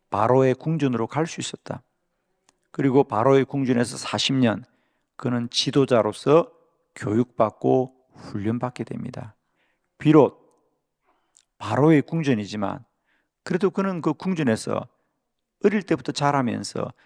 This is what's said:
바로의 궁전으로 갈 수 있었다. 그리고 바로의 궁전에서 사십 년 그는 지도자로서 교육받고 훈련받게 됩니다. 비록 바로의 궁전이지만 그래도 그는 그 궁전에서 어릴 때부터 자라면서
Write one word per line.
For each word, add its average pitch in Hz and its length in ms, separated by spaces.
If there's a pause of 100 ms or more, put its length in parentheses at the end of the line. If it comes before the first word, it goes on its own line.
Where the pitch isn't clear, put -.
(100)
바로의 127 440
궁전으로 135 520
갈 160 200
수 - 140
있었다. - 420 (880)
그리고 135 320
바로의 131 400
궁전에서 123 520
사십 - 380
년 127 300 (520)
그는 120 340
지도자로서 135 1000 (440)
교육받고 123 1000 (200)
훈련받게 117 680
됩니다. - 520 (600)
비록 147 420 (1160)
바로의 135 440
궁전이지만 107 840 (600)
그래도 175 260
그는 190 300
그 151 140
궁전에서 156 720 (800)
어릴 202 180
때부터 147 280
자라면서 127 840 (140)